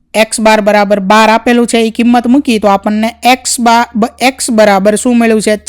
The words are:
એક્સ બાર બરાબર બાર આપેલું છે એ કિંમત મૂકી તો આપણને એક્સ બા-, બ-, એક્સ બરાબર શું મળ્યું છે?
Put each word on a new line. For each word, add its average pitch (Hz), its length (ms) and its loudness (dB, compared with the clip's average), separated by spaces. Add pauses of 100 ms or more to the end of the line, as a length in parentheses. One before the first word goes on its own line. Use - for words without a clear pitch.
(140)
એક્સ 220 280 -4
બાર 214 200 2
બરાબર 202 400 0
બાર 214 280 2
આપેલું 240 380 0
છે 233 200 -2
એ - 40 -2
કિંમત 240 360 0
મૂકી 240 320 0
તો 208 80 0
આપણને 214 420 -2 (140)
એક્સ 254 360 -2
બા-, 233 340 0
બ-, 226 260 -2
એક્સ 262 320 -2
બરાબર 208 460 2
શું 240 200 0
મળ્યું 226 240 0
છે? 214 140 -2 (140)